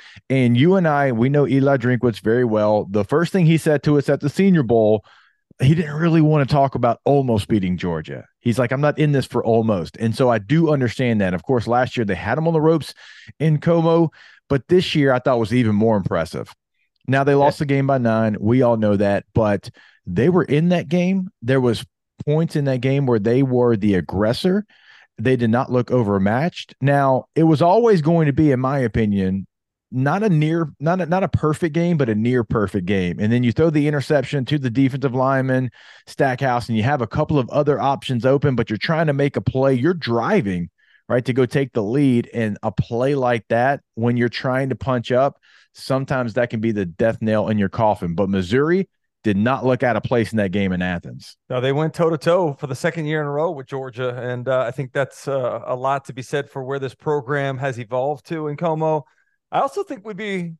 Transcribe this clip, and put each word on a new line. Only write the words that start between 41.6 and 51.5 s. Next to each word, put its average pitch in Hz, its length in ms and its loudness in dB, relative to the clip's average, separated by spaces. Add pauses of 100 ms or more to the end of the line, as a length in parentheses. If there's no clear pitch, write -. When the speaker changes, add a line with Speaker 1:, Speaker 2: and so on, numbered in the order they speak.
Speaker 1:
the 113 100 -2
lead. 123 500 2
And 107 300 -4
a 110 80 -4
play 127 440 -2
like 123 340 -2
that, 123 320 0 (140)
when 120 200 0
you're 120 140 2
trying 131 400 -2
to 123 60 -4
punch 127 360 -4
up, 131 260 2 (360)
sometimes 131 600 -4
that 120 160 -2
can 113 100 -4
be 113 100 0
the 101 140 -2
death 110 340 -2
nail 107 300 0
in 107 80 0
your 98 120 2
coffin. 98 460 0
But 95 140 0
Missouri 135 580 0 (360)
did 104 140 0
not 117 280 0
look 127 180 2
out 120 120 2
of 104 80 -2
place 117 300 0
in 110 40 -2
that 98 140 0
game 98 220 -2
in 90 80 -2
Athens. 85 560 -8 (120)
Speaker 2:
No, 127 120 -4